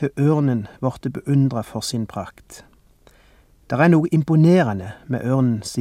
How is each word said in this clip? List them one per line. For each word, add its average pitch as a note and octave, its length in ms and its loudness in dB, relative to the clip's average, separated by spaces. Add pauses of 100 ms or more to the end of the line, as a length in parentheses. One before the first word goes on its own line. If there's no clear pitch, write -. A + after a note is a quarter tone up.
har C#3+ 160 -4
ørnen C#3+ 500 0 (140)
blitt C3 320 -6
beundret C3+ 560 -2
for - 160 -10
sin A2+ 220 -6
prakt. - 580 -14 (1040)
Der C3 160 0
er F3 80 6
noe E3 200 4
imponerende D#3 840 2 (120)
med B2+ 180 -4
ørnens B2 560 -2